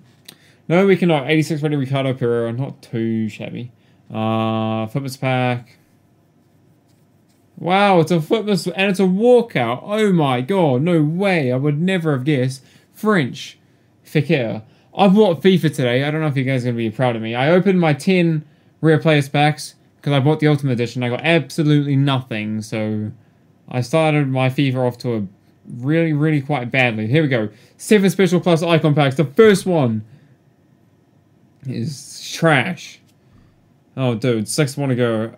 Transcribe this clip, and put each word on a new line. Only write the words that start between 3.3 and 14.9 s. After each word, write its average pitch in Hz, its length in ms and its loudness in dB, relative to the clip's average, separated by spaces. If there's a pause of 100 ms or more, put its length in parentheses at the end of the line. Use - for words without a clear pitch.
shabby. 117 420 -12 (400)
Uh, 110 760 -2
Fitness 135 280 -8
pack. 127 640 -4 (1800)
Wow, 190 440 2
it's 156 100 2
a 170 100 2
Fitness 202 460 -2
and 190 240 -2
it's 196 100 -2
a 196 40 4
walkout. 190 800 2
Oh 208 280 0
my 135 300 2
god, 147 400 0
no 165 200 2
way. 165 480 0
I 127 60 0
would 147 240 -2
never 175 320 -2
have 127 120 -2
guessed. 131 380 -2 (300)
French. 160 680 -2 (460)
Fekir. 123 600 -2 (280)